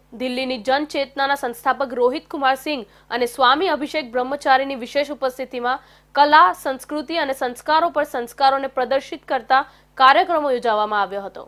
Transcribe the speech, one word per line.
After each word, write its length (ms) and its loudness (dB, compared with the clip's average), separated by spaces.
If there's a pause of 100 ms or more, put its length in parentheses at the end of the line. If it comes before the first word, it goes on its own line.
(140)
દિલ્હીની 440 -6
જનચેતનાના 760 -2
સંસ્થાપક 600 -4
રોહિત 360 0
કુમાર 240 0
સિંઘ 300 -6 (260)
અને 160 -2
સ્વામી 420 2
અભિષેક 440 -4
બ્રહ્મચારીની 600 0
વિશેષ 360 -4
ઉપસ્થિતિમાં 720 -6 (340)
કલા, 380 6 (100)
સંસ્કૃતિ 540 -6
અને 160 -2
સંસ્કારો 580 0
પર 140 0
સંસ્કારોને 640 0
પ્રદર્શિત 600 -4
કરતા 340 0 (360)
કાર્યક્રમો 520 4
યોજવામાં 520 0
આવ્યો 200 -6
હતો. 260 -14